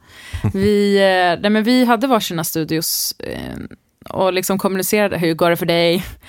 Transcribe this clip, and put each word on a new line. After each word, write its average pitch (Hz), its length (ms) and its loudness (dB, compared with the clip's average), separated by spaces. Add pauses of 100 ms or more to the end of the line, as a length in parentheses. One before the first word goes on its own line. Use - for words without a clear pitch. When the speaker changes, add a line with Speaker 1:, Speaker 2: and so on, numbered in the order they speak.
(220)
Speaker 1:
<laughs> - 320 -6
Speaker 2:
Vi, 202 420 2
eh, 185 460 4
nej, 202 80 0
men 214 140 2
vi 254 200 4
hade 240 220 2
varsina 196 380 0
studios, 160 720 -4
eh, - 200 -10 (720)
och 185 240 0
liksom 190 260 -2
kommunicerade, 190 600 0
"Hur 165 160 0
går 170 160 2
det 170 60 2
för 175 100 -4
dig? 170 380 2 (240)